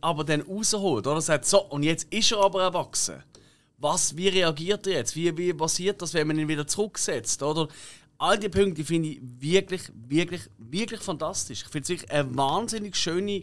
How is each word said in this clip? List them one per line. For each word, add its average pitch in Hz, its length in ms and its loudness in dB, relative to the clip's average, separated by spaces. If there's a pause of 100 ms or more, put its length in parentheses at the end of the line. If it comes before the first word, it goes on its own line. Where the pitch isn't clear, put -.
aber 156 240 0
dann 147 180 0
rausholt, 196 640 0
oder? 151 140 0
Sagt, 156 260 0
so, - 180 6
und 143 180 -4
jetzt 160 300 0
ist 220 200 4
er 214 60 0
aber 196 240 4
erwachsen. 165 600 -2 (560)
Was, 147 380 0
wie 185 120 2
reagiert 185 580 2
er 190 80 2
jetzt? 123 220 -2
Wie, 165 200 0
wie 175 160 0
passiert 170 480 -2
das, 165 140 -6
wenn 156 140 4
man 156 100 2
ihn 151 100 0
wieder 147 180 -2
zurücksetzt, 175 760 -2
oder? 151 260 2 (500)
All 190 200 4
die 208 100 -2
Punkte 170 360 2
finde 160 260 0
ich 147 120 -12
wirklich, 160 600 0 (120)
wirklich, 160 480 -2 (140)
wirklich 190 440 -6
fantastisch. 160 640 -6
Ich - 60 -14
finde 143 140 -6
es - 80 -8
wirklich - 200 -6
eine 135 260 0
wahnsinnig 202 600 0
schöne 190 460 0